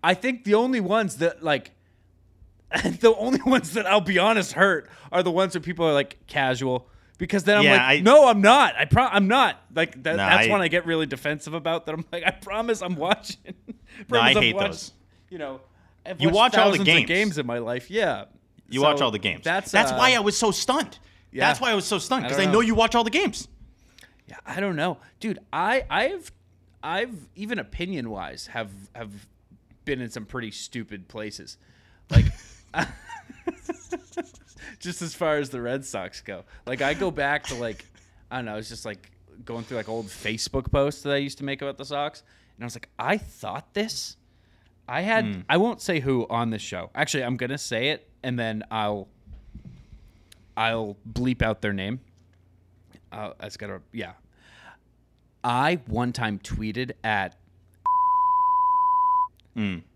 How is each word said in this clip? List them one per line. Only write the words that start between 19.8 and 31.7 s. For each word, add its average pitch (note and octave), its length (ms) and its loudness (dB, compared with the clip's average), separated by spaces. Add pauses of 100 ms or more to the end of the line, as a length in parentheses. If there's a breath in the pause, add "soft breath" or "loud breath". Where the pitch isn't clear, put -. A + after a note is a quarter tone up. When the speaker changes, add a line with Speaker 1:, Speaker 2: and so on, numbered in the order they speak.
Speaker 1:
uh, C3 40 0
Speaker 2:
why B3+ 180 4
I A#3 60 2
was G3+ 180 0
so A3 140 2
stunned. - 480 -2 (320 soft breath)
Speaker 1:
Yeah. C3+ 160 2
Speaker 2:
That's F3+ 120 2
why B3 120 2
I - 20 2
was G3 120 0
so G#3 120 -2
stunned, B3+ 280 -2
Speaker 1:
I - 20 -4
Speaker 2:
'cause C3+ 100 0
Speaker 1:
don't F#3+ 120 4
Speaker 2:
I - 20 4
know G#3 80 6
Speaker 1:
know. - 20 4
Speaker 2:
you A3+ 140 2
watch A3+ 180 4
all A#3 100 4
the A3+ 60 -2
games. D4+ 380 -2 (800 soft breath)
Speaker 1:
Yeah, - 80 -20 (100)
I - 140 -8
don't G3 160 -2
know. D#3 240 -2 (200 soft breath)
Dude, G#3 200 -4 (120)
I, G#3+ 380 0
I've, C#4+ 420 -2 (520)
I've, G#3 320 -4 (200)
even G#3 220 -6
opinion-wise, A#2 880 -8
have, A2+ 220 -6 (240)
have A#2 160 -12 (760)
been C3 160 -4
in A#2 100 -8
some A2+ 140 -12
pretty A#2 260 -8
stupid G2+ 560 -12
places. G#2+ 500 -12 (540 soft breath)